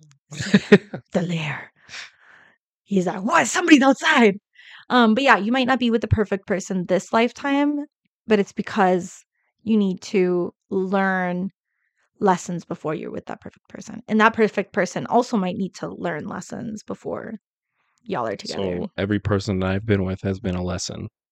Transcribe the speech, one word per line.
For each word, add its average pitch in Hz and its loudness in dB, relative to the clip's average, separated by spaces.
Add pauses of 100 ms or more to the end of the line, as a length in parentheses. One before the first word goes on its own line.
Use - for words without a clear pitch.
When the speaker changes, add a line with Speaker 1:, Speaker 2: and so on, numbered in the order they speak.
Speaker 1:
<laughs> - -20
Speaker 2:
the - 2
lair. 160 -4 (1120)
He's 185 0
like, 180 -4
"What? 311 2
Somebody's 330 6
outside." 269 4 (520)
Um, 233 4
but 269 2
yeah, 240 6
you 202 -2
might 254 0
not 254 2
be 240 0
with 220 2
the 220 -4
perfect 202 0
person 185 -2
this - 0
lifetime, 285 0 (420)
but 214 4
it's 190 -2
because 185 0 (400)
you 220 2
need 196 0
to 180 0 (160)
learn 190 0 (720)
lessons 180 0
before 156 -8
you're - -8
with - -10
that - -12
perfect - -20
person. - -16
And 214 2
that 220 6
perfect 214 -2
person 180 -4
also 240 0
might 185 -2
need 185 -6
to 165 -10
learn 170 -8
lessons 202 -12
before - -10 (680)
y'all 123 -4
are 101 -4
together. 90 -6
Speaker 1:
So - -8
every 98 0
person 98 0
that 92 0
I've 101 -4
been 101 2
with 92 -4
has 95 -2
been 90 -2
a 90 -4
lesson - -6 (240)